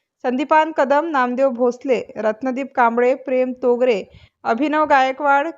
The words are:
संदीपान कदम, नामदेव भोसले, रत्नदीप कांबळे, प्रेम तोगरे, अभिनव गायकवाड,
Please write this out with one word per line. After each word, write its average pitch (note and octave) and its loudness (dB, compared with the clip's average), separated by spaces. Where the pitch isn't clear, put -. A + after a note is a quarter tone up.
संदीपान D#4 2
कदम, D4 0
नामदेव C4 0
भोसले, A#3+ -2
रत्नदीप A#3+ -4
कांबळे, A#3+ 2
प्रेम B3+ -2
तोगरे, A#3+ 2
अभिनव C#4 0
गायकवाड, C#4 2